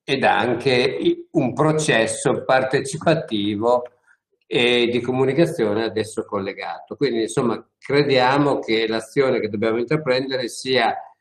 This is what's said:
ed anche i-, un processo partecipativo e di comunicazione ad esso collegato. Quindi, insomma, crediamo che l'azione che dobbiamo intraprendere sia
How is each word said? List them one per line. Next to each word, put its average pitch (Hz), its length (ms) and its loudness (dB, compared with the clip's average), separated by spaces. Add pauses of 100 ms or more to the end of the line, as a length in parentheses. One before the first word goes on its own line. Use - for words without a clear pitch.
ed 131 220 -2
anche 113 500 2
i-, 143 580 0
un 131 200 0
processo 139 920 0
partecipativo 123 1400 0 (640)
e 120 420 2
di 120 140 0
comunicazione 127 840 0
ad 104 140 -4
esso 110 260 -4
collegato. 95 720 -8
Quindi, 120 280 -2
insomma, 113 380 -2 (160)
crediamo 139 840 2
che 110 280 0
l'azione 120 540 0
che 104 80 -4
dobbiamo 110 280 -2
intraprendere 131 720 -2
sia 117 480 0 (260)